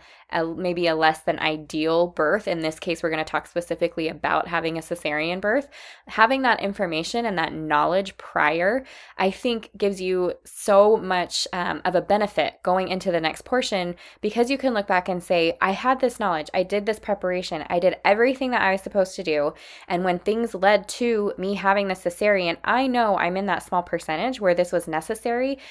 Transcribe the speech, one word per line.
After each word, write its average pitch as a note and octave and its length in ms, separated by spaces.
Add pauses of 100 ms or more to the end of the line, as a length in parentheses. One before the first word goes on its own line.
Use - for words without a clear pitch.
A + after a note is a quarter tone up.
(300)
a, E3 140
maybe E3+ 420
a D#3+ 80
less D#3+ 260
than D#3 200
ideal D#3 680
birth, F3 400
in E3+ 140
this D#3+ 180
case, E3+ 240
we're E3 80
gonna D#3 140
talk D#3 240
specifically E3 600
about D3+ 380
having E3 320
a - 20
cesarean E3 600
birth, A3 280 (380)
having B3+ 360
that A#3+ 180
information G3 680
and G3 100
that D#3+ 160
knowledge D#3 640
prior, F3 680 (340)
I F#3+ 140
think A#3 440
gives G3+ 240
you F#3 340 (100)
so G#3 520
much, F3+ 560
um, F3 320
of F3+ 120
a E3+ 40
benefit G3+ 440 (180)
going F#3 260
into F#3 220
the E3+ 100
next D#3+ 220
portion, F#3+ 540 (240)
because A#3 300
you C#4 80
can C4 160
look G3+ 120
back F3+ 220
and F3+ 140
say, E3+ 400
"I F#3+ 80
had B3+ 300
this A#3+ 200
knowledge, E3+ 320
I F#3 100
did G3+ 220
this G#3+ 140
preparation, F3+ 720
I F3 80
did F3 260
everything B3+ 460
that A#3+ 100
I F#3+ 120
was G3 100
supposed G3 340
to G3 60
do, D3+ 320 (340)
and F3+ 160
when F3+ 140
things A3 360
led G3 320 (140)
to A3 380
me F#3+ 160
having G3 340
the F#3+ 60
cesarean, F#3 680
I A#3+ 240
know A#3 300
I'm F3 220
in G3+ 80
that F3+ 160
small F3+ 200
percentage F3 600
where F3+ 120
this F3 180
was E3+ 140
necessary, A#3 720 (120)